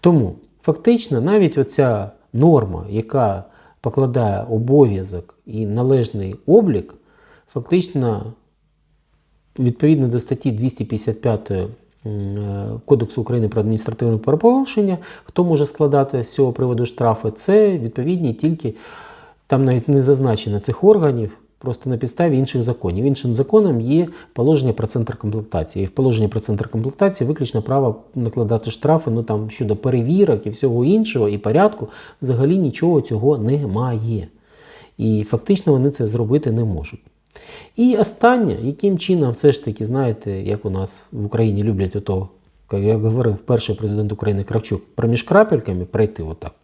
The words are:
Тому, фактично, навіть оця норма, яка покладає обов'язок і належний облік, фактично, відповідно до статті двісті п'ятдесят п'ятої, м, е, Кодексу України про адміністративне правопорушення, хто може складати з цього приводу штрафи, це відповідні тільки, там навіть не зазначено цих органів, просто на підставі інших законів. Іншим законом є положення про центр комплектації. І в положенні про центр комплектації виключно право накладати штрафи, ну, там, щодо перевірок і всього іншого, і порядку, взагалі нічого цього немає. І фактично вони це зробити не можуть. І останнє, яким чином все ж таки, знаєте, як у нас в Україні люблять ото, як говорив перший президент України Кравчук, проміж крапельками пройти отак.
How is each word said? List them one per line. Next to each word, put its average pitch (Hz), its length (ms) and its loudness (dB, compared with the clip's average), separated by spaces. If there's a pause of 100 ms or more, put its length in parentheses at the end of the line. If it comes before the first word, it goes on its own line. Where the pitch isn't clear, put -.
Тому, 131 340 4 (260)
фактично, 165 600 0
навіть 185 360 2
оця 120 540 0 (220)
норма, 117 560 4
яка 104 540 -2 (380)
покладає 120 680 0
обов'язок 110 880 2 (100)
і 110 200 -6
належний 113 720 0 (100)
облік, 160 500 2 (580)
фактично, 120 800 -2 (1300)
відповідно 131 480 2
до 120 120 0
статті 123 320 -4
двісті 117 340 -4
п'ятдесят 107 360 -6
п'ятої, 101 460 -2 (380)
м, 101 320 -6
е, 104 320 -6 (160)
Кодексу 117 360 0
України 113 260 -2
про 107 140 -2
адміністративне 110 560 -2
правопорушення, 202 800 2 (260)
хто - 200 -2
може 160 220 2
складати 139 580 0
з - 100 -12
цього 131 200 2
приводу 123 320 0
штрафи, 113 460 0
це 202 460 2
відповідні 131 560 -2
тільки, 156 400 -2 (760)
там 135 180 2
навіть 123 220 2
не 139 140 4
зазначено 127 580 0
цих - 240 -6
органів, 147 540 2 (200)
просто 127 320 -8
на 123 80 -2
підставі 135 400 0
інших 131 240 0
законів. 113 440 -2
Іншим 127 300 0
законом 139 460 2
є 156 260 2 (260)
положення 127 400 2
про 110 140 -4
центр 113 300 -4
комплектації. 104 680 -4
І - 20 -2
в 92 40 -6
положенні 117 380 2
про 107 120 -2
центр 104 300 -4
комплектації 131 580 -2
виключно 127 340 -4
право 131 340 0 (200)
накладати 113 560 -2
штрафи, 156 400 0
ну, 113 120 -2
там, 107 260 -4
щодо 107 260 -2
перевірок 127 680 2
і 107 40 -4
всього 120 360 0
іншого, 180 440 2
і 104 80 -4
порядку, 143 500 0 (340)
взагалі 135 360 2
нічого 165 440 2
цього 123 360 0
немає. 113 880 -2 (720)
І 110 260 0
фактично 180 500 0
вони 135 180 2
це 123 160 -4
зробити 117 440 0
не 113 120 0
можуть. 85 380 -6 (760)
І 247 200 4
останнє, 220 680 2
яким 170 360 0
чином 165 340 2
все 143 200 4
ж 143 140 -4
таки, - 200 -6
знаєте, 117 460 -2
як 98 340 -4
у 107 40 -4
нас 95 320 -6 (100)
в 107 140 -6
Україні 104 380 0
люблять 98 320 -2
ото, 95 340 -4 (440)
як 104 280 0
говорив 113 360 0
перший 113 380 0
президент 104 360 -4
України 98 320 -2
Кравчук, 104 380 -4 (140)
проміж 117 280 0
крапельками 131 600 2
пройти 107 380 -2
отак. 80 280 -12 (120)